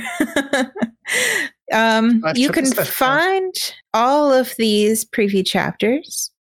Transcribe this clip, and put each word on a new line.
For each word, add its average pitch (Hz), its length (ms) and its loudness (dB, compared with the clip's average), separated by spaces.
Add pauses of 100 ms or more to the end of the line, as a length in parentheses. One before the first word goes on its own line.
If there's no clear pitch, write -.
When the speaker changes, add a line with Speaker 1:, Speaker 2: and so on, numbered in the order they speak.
(200)
Speaker 1:
<laughs> 277 520 -2 (1000)
Um, 226 500 2
Speaker 2:
Five 160 160 -2
Speaker 1:
you 262 120 2
can 277 160 0
Speaker 2:
chapters 262 120 0
left, - 240 -4
yeah. 262 60 4
Speaker 1:
find 370 460 0 (400)
all 277 380 2
of 254 260 2
these 214 480 2
preview 202 400 0
chapters, - 840 -2 (140)